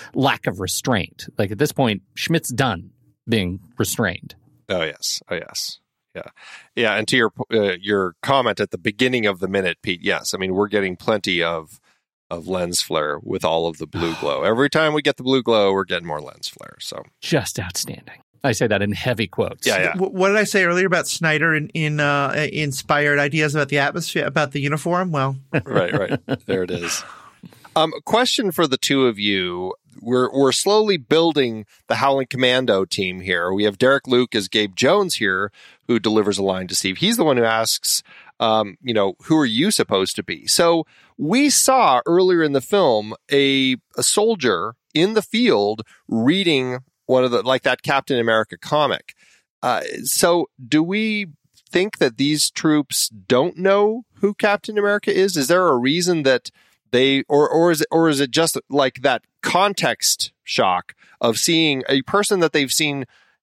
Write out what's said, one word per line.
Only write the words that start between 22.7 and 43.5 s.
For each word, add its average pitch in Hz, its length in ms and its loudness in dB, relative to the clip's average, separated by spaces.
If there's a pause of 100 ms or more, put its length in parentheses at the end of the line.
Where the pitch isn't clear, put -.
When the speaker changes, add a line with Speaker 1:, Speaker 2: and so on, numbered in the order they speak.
Speaker 3:
ideas 147 340 0
about 147 160 -2
the 143 100 0
atmosphere, 160 460 -2
about 139 260 -2
the 147 100 -6
uniform? 170 500 -2
Well, 135 260 -2 (140)
Speaker 2:
<laughs> 143 140 -2
Right, 101 280 0
right. - 520 -4
There 95 180 -2
it 90 80 -6
is. 85 320 -6 (720)
Um, 160 160 2 (140)
question 226 460 0
for 160 160 0
the 131 100 -2
two 135 300 2
of 107 120 0
you. 92 540 -2 (280)
We're, 127 320 0
we're 135 180 4
slowly 208 460 2
building 139 680 0 (220)
the 113 80 0
Howling 135 340 2
Commando 123 540 2
team 92 380 -4
here. 90 320 -2
We 101 120 0
have 101 120 0
Derek 131 300 2
Luke 127 260 0
as 101 140 -2
Gabe 104 280 -2
Jones 175 400 2
here, 98 360 -2 (360)
who 120 120 2
delivers 104 400 2
a 98 40 -2
line 92 260 -2
to 95 60 -6
Steve. 95 220 -2
He's 226 200 0
the 175 60 0
one 143 140 2
who 117 60 4
asks, 113 580 0 (380)
um, 110 420 0
you 123 120 -4
know, 117 200 0 (120)
"Who 160 120 4
are 151 80 4
you 123 240 0
supposed 98 460 0
to 104 80 -6
be?" - 240 -10
So 170 380 2 (320)
we 247 340 2
saw 208 560 4
earlier 180 340 2
in 151 120 0
the 135 80 0
film 113 520 2 (180)
a, 135 440 2 (200)